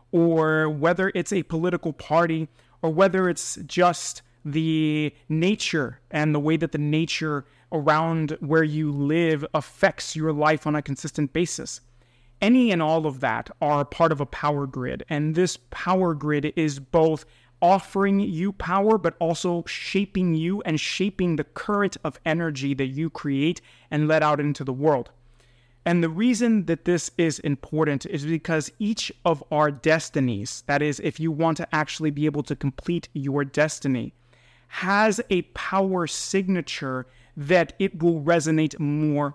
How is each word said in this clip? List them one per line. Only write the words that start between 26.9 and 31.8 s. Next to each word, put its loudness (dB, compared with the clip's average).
is 2
important -2
is -6
because -2
each -4
of 2
our 4
destinies, 0
that 0
is, -2
if -4
you -2
want 0
to -6
actually -2